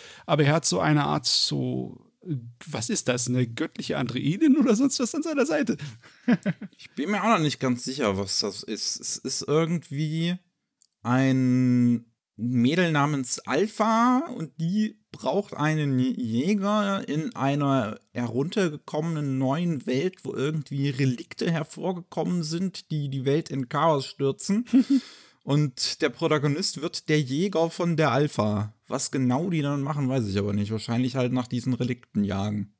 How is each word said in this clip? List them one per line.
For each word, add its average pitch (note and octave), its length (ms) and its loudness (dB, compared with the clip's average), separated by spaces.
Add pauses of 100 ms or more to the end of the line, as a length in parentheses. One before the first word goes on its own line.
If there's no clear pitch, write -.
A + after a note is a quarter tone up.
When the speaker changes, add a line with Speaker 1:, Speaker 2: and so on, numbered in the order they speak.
(240)
Speaker 1:
Aber D3 200 2
er D3 100 4
hat D#3+ 100 0
so F3+ 140 2
eine D3+ 260 4
Art D3 220 -2
so, B2+ 720 -2 (640)
was C#3+ 260 -4
ist - 180 0
das, B2 200 0
eine B2 200 2
göttliche C#3 500 -4
Androidin C#3+ 580 2
oder B3 200 4
sonst C4+ 240 2
was A#3+ 160 -2
an C#4+ 80 -4
seiner D4 220 0
Seite? D4 300 0 (500)
<laughs> A3+ 120 4 (400)
Speaker 2:
Ich - 160 -20
bin D3 160 -4
mir G3+ 140 -2
auch G#3+ 40 2
noch A3+ 120 4
nicht D3+ 200 0
ganz B2 240 0
sicher, B2+ 320 0
was G2 220 -2
das G#2 240 -4
ist. - 380 -6
Es - 180 -6
ist - 300 -6
irgendwie D#3+ 880 -2 (680)
ein B2+ 1040 4 (300)
Mädel B2+ 540 2
namens C#3+ 500 0
Alpha A3+ 840 2 (100)
und D#3+ 260 -8
die G#3+ 380 0 (140)
braucht F3 420 -2
einen D3 460 2
J-, B2+ 180 0
Jäger E3 880 0
in D3+ 280 -4
einer C3+ 640 0 (120)
heruntergekommenen D3+ 1300 -2
neuen D3 480 -2
Welt, E3 380 -2
wo - 100 -6
irgendwie C#3+ 540 -2
Relikte C3+ 600 -2
hervorgekommen E3+ 920 -4
sind, E3+ 480 -6
die D3 180 -4
die C3+ 160 -4
Welt C#3 260 0
in C3+ 180 -4
Chaos D3+ 380 2
stürzen. C#3+ 640 -2
Speaker 1:
<laughs> C4 300 4 (420)
Speaker 2:
Und - 560 0
der D#3 80 2
Protagonist D3+ 720 0
wird - 300 -6
der D3+ 100 4
Jäger D#3+ 480 0
von E3+ 300 0
der D3+ 140 4
Alpha. G#2+ 600 0 (160)
Was - 220 -2
genau C3+ 400 0
die E3 100 0
dann C#3+ 220 0
machen, C#3+ 260 -2
weiß B2+ 180 0
ich G2 120 0
aber G2+ 160 0
nicht. G#2 180 0
Wahrscheinlich A#2+ 440 -2
halt B2 180 0
nach B2+ 120 -2
diesen B2 280 -2
Relikten A#2+ 500 -2
jagen. G2+ 560 -4